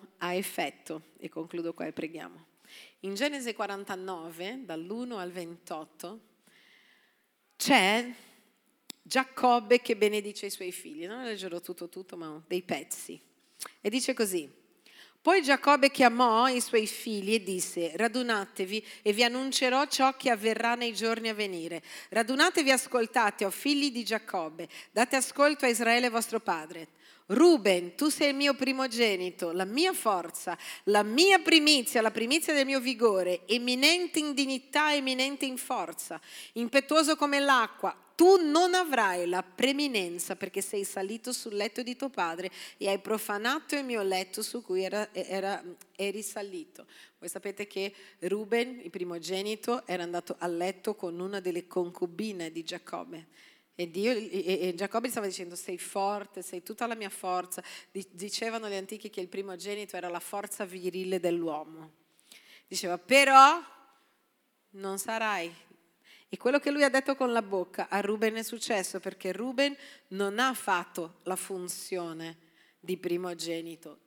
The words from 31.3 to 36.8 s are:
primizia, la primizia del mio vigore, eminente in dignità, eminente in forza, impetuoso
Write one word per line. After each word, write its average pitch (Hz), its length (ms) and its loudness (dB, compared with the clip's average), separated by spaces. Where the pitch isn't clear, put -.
primizia, 302 600 4
la 220 80 4
primizia 240 440 0
del 277 120 4
mio 269 140 0
vigore, 214 680 2
eminente 262 720 2
in 294 140 0
dignità, 277 600 0
eminente 269 480 -2
in 254 140 -4
forza, 170 640 -8
impetuoso 277 640 2